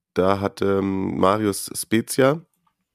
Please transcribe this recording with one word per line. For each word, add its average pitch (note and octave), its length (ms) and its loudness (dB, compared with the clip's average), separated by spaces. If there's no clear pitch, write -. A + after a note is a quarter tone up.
Da F#2+ 240 2
hatte, G2 400 0
ähm, F#2+ 380 -2
Marius G2 580 0
Spezia. C3 640 0